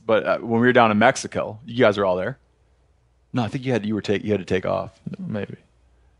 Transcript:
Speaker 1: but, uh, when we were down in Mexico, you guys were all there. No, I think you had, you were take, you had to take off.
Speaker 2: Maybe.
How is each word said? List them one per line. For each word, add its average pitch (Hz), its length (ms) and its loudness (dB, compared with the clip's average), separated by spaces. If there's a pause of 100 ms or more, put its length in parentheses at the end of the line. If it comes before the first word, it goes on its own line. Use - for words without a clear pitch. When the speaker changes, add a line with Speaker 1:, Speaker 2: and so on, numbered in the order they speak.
Speaker 1:
but, 104 200 2
uh, 87 120 0
when 113 240 -2
we 123 60 4
were 123 60 6
down 117 180 6
in 104 80 2
Mexico, 110 680 0
you 120 180 -10
guys 104 140 4
were 101 80 2
all 92 100 2
there. 101 220 -6 (960)
No, 127 100 -2
I 107 40 -4
think 127 180 -8
you 131 80 -2
had, 107 120 0
you 107 100 -4
were 98 60 -4
take, 98 220 -2
you 104 80 -4
had 101 100 2
to 85 40 -14
take 92 200 -2
off. 95 320 -6 (200)
Speaker 2:
Maybe. 113 380 -10 (640)